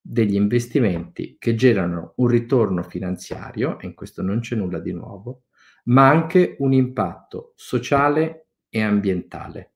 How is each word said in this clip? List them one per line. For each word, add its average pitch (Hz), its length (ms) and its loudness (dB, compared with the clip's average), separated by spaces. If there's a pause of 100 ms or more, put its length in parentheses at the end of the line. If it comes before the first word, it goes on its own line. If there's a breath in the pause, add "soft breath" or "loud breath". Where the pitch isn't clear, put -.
degli 113 340 0
investimenti 101 1040 0
che 117 160 0
generano 95 600 2
un 123 100 4
ritorno 117 560 2
finanziario, 92 960 -6
e - 80 -14
in 87 60 -12
questo - 280 -14
non 98 200 -2
c'è 120 160 -6
nulla 90 220 -4
di 87 120 -6
nuovo, 101 520 -12 (420 soft breath)
ma 135 240 6
anche 165 500 2
un 135 140 2
impatto 120 800 -2
sociale 147 920 -2 (220)
e 110 120 -2
ambientale. 98 960 -2